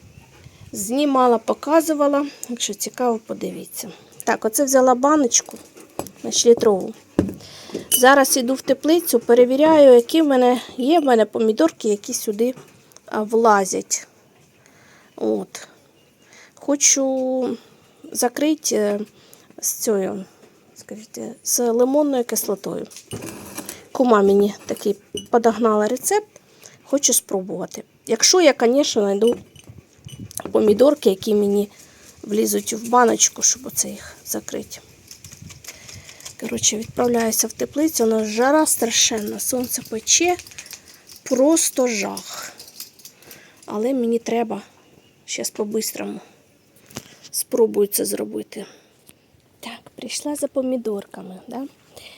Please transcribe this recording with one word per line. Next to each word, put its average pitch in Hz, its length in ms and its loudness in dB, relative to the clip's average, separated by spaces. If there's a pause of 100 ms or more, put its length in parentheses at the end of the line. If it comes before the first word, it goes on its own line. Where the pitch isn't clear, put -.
(720)
знімала, 254 680 2
показувала. 294 880 0 (240)
Якщо 233 240 -6
цікаво, 226 540 -4
подивіться. 185 600 -10 (340)
Так, 220 220 -2
оце 277 200 0
взяла 254 300 4
баночку, 277 640 0 (640)
значить, 233 240 -2
літрову. 226 480 4 (1000)
Зараз 269 460 6
іду 254 160 0
в 269 80 -6
теплицю, 302 580 2
перевіряю, 269 720 8
які 240 280 6
в 302 60 4
мене 247 340 4 (160)
є 269 220 2
в 294 40 -2
мене 233 220 4
помідорки, 226 640 0
які 208 240 -4
сюди, 226 400 -2 (520)
а, 214 180 -6
влазять. 208 840 0 (1080)
От. 107 520 -6 (880)
Хочу 262 1000 0 (560)
закрити, 254 640 -2
е, 208 240 0 (640)
з - 100 -6
цією, 196 540 -4 (500)
скажіть, 220 440 -18 (240)
з 240 280 -2
лимонною 262 520 2
кислотою. - 640 -6 (1040)
Кума 233 300 4
мені 202 340 4 (100)
такий 208 300 -4 (340)
подогнала 220 580 0
рецепт, 392 400 -2 (560)
хочу 277 300 0
спробувати. 185 680 -6 (220)
Якщо 359 360 2
я, 285 180 6
звісно, 254 420 2
знайду 202 360 2 (1120)
помідорки, 220 580 4
які 202 260 -2
мені 202 340 0 (540)
влізуть 208 500 -4
в 226 160 -10
баночку, 226 520 2
щоб - 240 -2
оце 104 240 -6
їх - 260 -16 (100)
закрити. - 540 -12 (1600)
Коротше, 233 360 -4
відправляюся 226 720 -2
в 226 60 -10
теплицю, 302 500 -2
у 226 40 2
нас 220 200 0
жара 269 380 2
страшенна, 220 760 -2
сонце 247 420 -4
пече, 339 540 -2 (880)
просто 269 640 2
жах. 196 640 -8 (1120)
Але 220 280 -4
мені 233 260 0
треба 226 420 -4 (640)
щас - 240 -8
по-бистрому 208 680 -6 (1120)
спробую 214 540 0
це 202 180 -2
зробити. 214 600 -8 (920)
Так, - 360 -18
прийшла 294 400 -8
за 285 120 -6
помідорками, 208 1000 -6
да? 247 200 -12 (500)